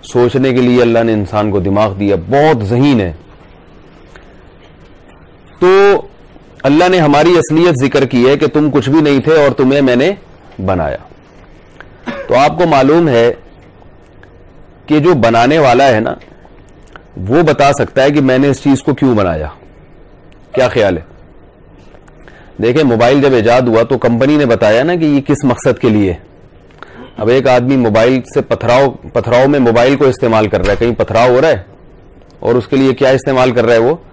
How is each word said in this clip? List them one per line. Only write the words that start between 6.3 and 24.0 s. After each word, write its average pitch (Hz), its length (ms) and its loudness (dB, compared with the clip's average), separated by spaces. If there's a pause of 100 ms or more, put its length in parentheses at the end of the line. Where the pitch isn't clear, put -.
अल्लाह 156 240 2
ने 185 80 0
हमारी 156 400 2
असलियत 160 380 0
जिक्र 131 300 0
की 123 180 0
है 139 140 2
कि 147 100 0
तुम 151 220 0
कुछ 131 200 0
भी 160 120 2
नहीं 143 200 0
थे 151 240 2
और 131 80 0
तुम्हें 135 280 0
मैंने 135 360 0 (440)
बनाया। 87 440 -6 (1200)
तो 117 60 -2
आपको 165 300 0
मालूम 151 440 2
है 117 280 0 (1500)
कि 151 120 0
जो 175 160 2
बनाने 120 440 0
वाला 131 240 2
है 123 160 2
ना, - 180 -6 (1000)
वो 113 260 -2
बता 143 280 2
सकता 127 300 -2
है - 100 2
कि 147 100 0
मैंने 131 280 0
इस 131 140 -4
चीज 139 180 0
को 147 120 -2
क्यों 127 220 0
बनाया। 82 400 -4 (1000)
क्या 127 120 0
ख्याल 98 300 -2
है? - 200 -16 (1400)
देखें, 120 220 0
मोबाइल 123 380 2
जब 135 140 2
ईजाद 120 340 0
हुआ 113 140 2
तो 123 140 -2
कंपनी 127 400 0